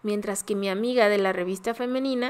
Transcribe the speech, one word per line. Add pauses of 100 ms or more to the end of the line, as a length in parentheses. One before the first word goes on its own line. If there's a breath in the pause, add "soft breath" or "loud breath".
mientras
que
mi
amiga
de
la
revista
femenina